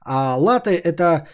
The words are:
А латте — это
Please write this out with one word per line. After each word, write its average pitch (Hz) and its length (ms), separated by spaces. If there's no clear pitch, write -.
А 131 340
латте — 214 360
это 165 500